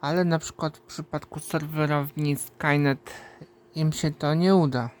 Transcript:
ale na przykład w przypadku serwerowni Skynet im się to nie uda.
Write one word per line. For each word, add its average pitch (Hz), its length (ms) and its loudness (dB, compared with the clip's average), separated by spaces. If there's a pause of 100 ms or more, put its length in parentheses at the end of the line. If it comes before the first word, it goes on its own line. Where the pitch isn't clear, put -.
ale 170 240 0
na 165 140 2
przykład - 380 -6
w - 40 -20
przypadku - 580 -10
serwerowni 151 960 -2
Skynet 143 760 0 (640)
im 156 160 0
się 151 200 -2
to 147 220 -2
nie 180 220 4
uda. 127 340 2 (100)